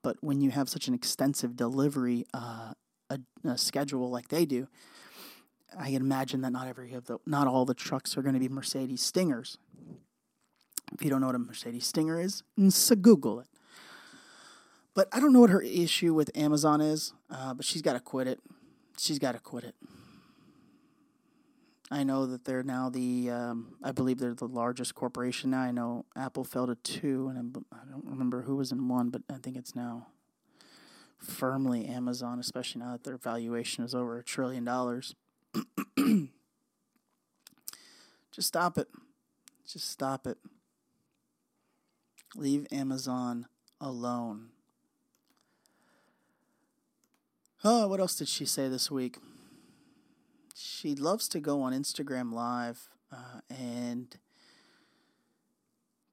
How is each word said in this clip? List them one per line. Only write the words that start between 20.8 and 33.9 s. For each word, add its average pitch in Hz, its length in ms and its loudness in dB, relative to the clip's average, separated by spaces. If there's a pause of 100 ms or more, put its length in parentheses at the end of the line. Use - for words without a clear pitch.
I 143 120 -2
know 135 240 2
that 127 180 -8
they're 127 180 -2
now 127 260 -2
the, 123 420 -2
um, 120 520 -6
I 117 100 -2
believe 127 260 0
they're 123 160 -2
the 120 140 -6
largest 123 460 -2
corporation 123 560 -2
now. 131 100 2
I 127 100 0
know 120 360 -4 (100)
Apple 131 260 -6
fell 127 240 -2
to 123 100 -2
two, 135 520 -4
and 131 100 -8
I'm, 120 340 -8
I - 180 -20
don't 135 160 -14
remember 123 360 -2
who 135 140 -2
was 135 160 -2
in 127 160 0
one, 123 220 2
but 120 200 -6
I 135 60 -10
think 131 200 -10
it's 123 200 -14
now 120 300 -10 (1120)
firmly 131 680 -2
Amazon, 123 520 -6
especially 123 420 -8
now 123 120 -10
that 120 120 -12
their 127 120 -10
valuation 117 680 -6
is 120 100 -6